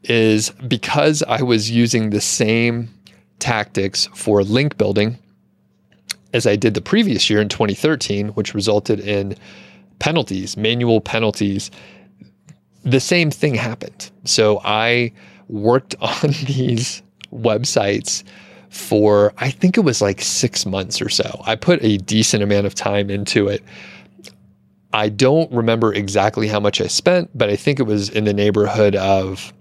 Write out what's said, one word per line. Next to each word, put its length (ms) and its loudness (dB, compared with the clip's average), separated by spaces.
is, 460 2
because 560 0
I 200 -2
was 280 0
using 380 2
the 100 0
same 720 0
tactics 720 -4
for 300 0
link 340 0
building 400 0
as 120 0
I 120 4
did 160 2
the 80 -2
previous 480 0
year 100 4
in 80 2
twenty 260 -2
thirteen, 560 -2
which 240 -6
resulted 460 0
in 380 -4
penalties, 580 -4
manual 420 2
penalties, 720 -2
the 160 2
same 320 2
thing 240 -2
happened. 560 -8
So 400 2
I 480 0
worked 500 0
<laughs> 40 -10
on 300 -2
these 580 -2
websites 920 -2
for, 680 2
I 140 -2
think 260 0
it 40 4
was, 200 0
like, 200 0
six 440 -4
months 360 -6
or 60 -6
so. 380 -4
I 100 0
put 280 2
a 140 2
decent 440 0
amount 240 2
of 80 -4
time 360 -2
into 380 0
it. 160 -4
I 180 0
don't 420 2
remember 420 2
exactly 540 0
how 120 0
much 220 0
I 60 -2
spent, 500 0
but 120 2
I 60 0
think 240 -2
it 40 2
was 260 -2
in 160 -2
the 80 2
neighborhood 600 2
of 640 -2